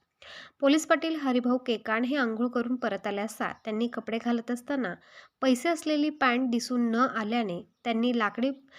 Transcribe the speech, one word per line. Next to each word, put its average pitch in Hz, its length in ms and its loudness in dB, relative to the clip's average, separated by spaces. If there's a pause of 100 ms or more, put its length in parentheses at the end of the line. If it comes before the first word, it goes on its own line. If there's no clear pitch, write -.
(600)
पोलीस 294 260 4
पाटील 320 300 2
हरिभाऊ 254 420 2
केकाण 226 460 -2
हे 254 120 0
आंघोळ 233 320 0
करून 240 280 -2
परत 208 300 -4
आले 202 140 -2
असता 214 320 -4 (120)
त्यांनी 220 220 -2
कपडे 226 380 -4
घालत 240 260 -2
असताना 240 440 -4 (460)
पैसे 262 280 2
असलेली 302 420 0
पॅन्ट 262 400 2
दिसून 240 400 0
न 220 40 0
आल्याने 220 680 0 (240)
त्यांनी 240 340 0
लाकडी 226 320 0 (280)